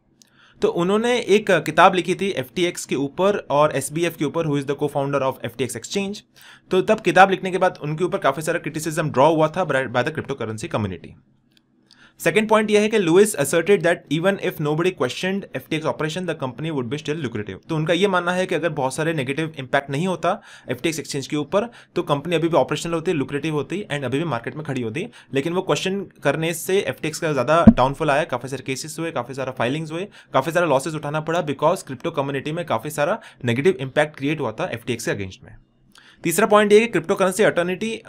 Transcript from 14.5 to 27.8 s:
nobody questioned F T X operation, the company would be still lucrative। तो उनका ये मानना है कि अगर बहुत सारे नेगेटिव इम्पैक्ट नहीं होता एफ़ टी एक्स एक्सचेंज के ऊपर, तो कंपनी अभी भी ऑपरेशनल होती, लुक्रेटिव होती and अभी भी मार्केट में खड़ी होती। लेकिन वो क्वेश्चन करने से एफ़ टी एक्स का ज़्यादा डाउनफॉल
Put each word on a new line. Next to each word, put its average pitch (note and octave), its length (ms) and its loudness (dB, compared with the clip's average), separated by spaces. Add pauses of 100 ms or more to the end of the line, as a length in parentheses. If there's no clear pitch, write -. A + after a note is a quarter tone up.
nobody D#3 400 2
questioned F#3 440 -2 (140)
F - 140 -10
T D#3+ 60 -2
X D3+ 120 -6
operation, D#3 380 -4
the D#3+ 120 -4
company D3 360 -6
would B2 160 -2
be D3 80 -4
still D3+ 240 -6
lucrative। G#2 440 -8
तो D#3+ 80 -2
उनका D#3+ 180 0
ये F#3+ 140 2
मानना F3+ 240 0
है F#3 140 0
कि F#3 80 -4
अगर D#3+ 140 -2 (100)
बहुत C3+ 160 -2
सारे D#3+ 200 -2
नेगेटिव D#3 440 -4
इम्पैक्ट C#3 320 -2
नहीं C#3+ 160 -2
होता F3 260 0 (380)
एफ़ B2+ 120 -4
टी E3+ 60 -2
एक्स D#3 100 -2
एक्सचेंज C3+ 280 -8
के D3 100 -4
ऊपर, F#3+ 320 0 (280)
तो F#3 60 0
कंपनी E3 340 -2
अभी D#3+ 120 2
भी D#3+ 80 2
ऑपरेशनल D3+ 380 2
होती, E3 180 -2
लुक्रेटिव C#3+ 420 -2
होती D3+ 280 -4 (100)
and C#3+ 120 -4
अभी B2 140 0
भी E3 60 -2
मार्केट C3 320 -4
में D#3 80 -10
खड़ी B2+ 180 -4
होती। A#2 240 -4 (280)
लेकिन C#3+ 180 0
वो F3+ 100 0
क्वेश्चन F#3 380 -2 (240)
करने D#3+ 300 0
से F#3+ 260 0
एफ़ - 220 -4
टी D#3+ 60 -4
एक्स D#3 100 -6
का D#3 140 -2
ज़्यादा D3 320 2 (120)
डाउनफॉल C#3 340 0